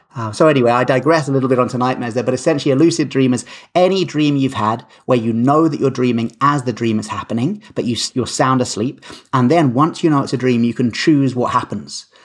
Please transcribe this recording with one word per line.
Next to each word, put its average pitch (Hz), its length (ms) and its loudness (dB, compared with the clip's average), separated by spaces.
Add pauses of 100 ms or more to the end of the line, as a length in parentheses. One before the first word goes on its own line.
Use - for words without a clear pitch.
(180)
Uh, 110 140 -8
so 156 160 4
anyway, 127 220 4
I 123 120 2
digress 139 460 0
a - 20 -4
little 131 200 0
bit 127 80 2
onto 123 180 0
nightmares 123 380 -4
there, 120 80 -2
but 120 100 -2
essentially 143 400 0
a - 20 2
lucid 156 360 2
dream 131 240 2
is 113 100 -4 (300)
any 185 280 2
dream 147 320 0
you've 135 200 0
had 110 280 -2 (220)
where 127 140 2
you 113 120 -2
know 139 380 2
that 143 100 -4
you're 135 120 0
dreaming 123 500 -2
as 143 220 0
the 120 100 -4
dream 110 260 -2
is 107 100 -6
happening, 117 520 -4 (140)
but 123 100 -4
you, 117 140 -4 (160)
you're 120 120 -2
sound 131 360 0
asleep. 120 420 -6 (300)
And 127 160 4
then 151 240 4
once 156 280 0
you 175 60 2
know 143 140 2
it's - 100 -6
a 131 60 -4
dream, 120 260 2
you 120 80 0
can 120 180 0
choose 139 460 2
what 120 160 -2
happens. - 540 -6 (180)